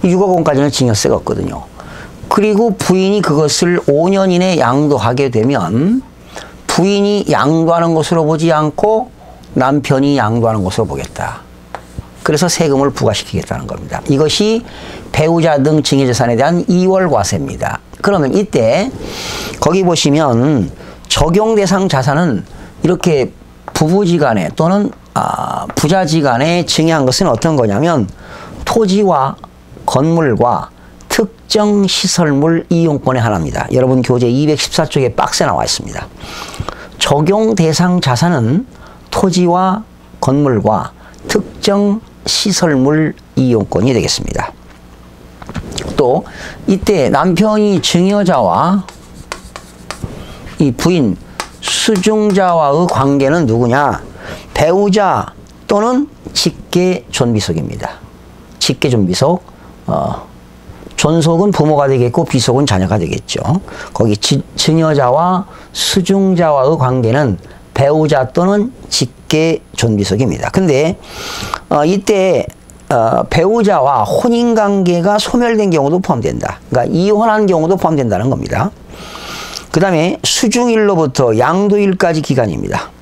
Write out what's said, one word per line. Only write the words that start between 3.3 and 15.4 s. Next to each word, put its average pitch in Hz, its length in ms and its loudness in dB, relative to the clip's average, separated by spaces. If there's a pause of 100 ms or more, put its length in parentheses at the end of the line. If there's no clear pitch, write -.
오 151 200 2
년 190 220 2
이내 180 280 2
양도하게 127 720 2
되면 120 720 0 (640)
부인이 202 640 0
양도하는 165 640 2
것으로 160 300 0
보지 160 280 0
않고 208 580 0 (440)
남편이 139 600 2
양도하는 113 480 0
것으로 101 220 -2
보겠다. - 600 -8 (800)
그래서 156 220 0
세금을 139 420 0
부과시키겠다는 - 800 -4
겁니다. - 400 -10
이것이 202 560 0 (480)
배우자 160 500 2